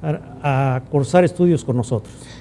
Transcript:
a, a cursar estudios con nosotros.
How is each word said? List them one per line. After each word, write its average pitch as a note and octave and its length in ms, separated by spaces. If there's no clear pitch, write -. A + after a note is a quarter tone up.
a, C#3 720
a B2+ 60
cursar D3+ 420
estudios F3 400
con B2 120
nosotros. A#2 380